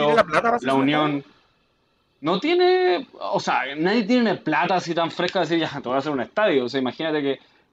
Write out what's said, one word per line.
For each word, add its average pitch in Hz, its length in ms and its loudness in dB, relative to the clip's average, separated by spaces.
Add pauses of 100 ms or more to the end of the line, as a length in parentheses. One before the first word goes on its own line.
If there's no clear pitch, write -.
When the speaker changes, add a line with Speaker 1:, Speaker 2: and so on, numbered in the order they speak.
Speaker 1:
tiene 147 120 4
la 156 100 6
plata 156 160 0
para 170 160 0
hacer - 100 -4
Speaker 2:
la 135 60 2
Speaker 1:
un 135 80 2
Speaker 2:
Unión. 147 360 2
Speaker 1:
estadio? - 180 -12 (840)
Speaker 2:
No 185 180 0
tiene, 359 680 2 (120)
o - 200 -4
sea, 131 220 0 (140)
nadie 196 280 2
tiene 226 320 2
plata 165 400 0
así 170 180 -2
tan 160 160 -2
fresca 175 300 -2
de 170 60 2
decir, 165 140 0
"Ya, 143 220 -4
te 110 60 -10
voy 123 80 -2
a 139 40 2
hacer 147 120 -4
un 139 100 -2
estadio". 147 440 0
O 117 40 -6
sea, 135 100 -4
imagínate 151 420 -2
que 139 180 -2 (340)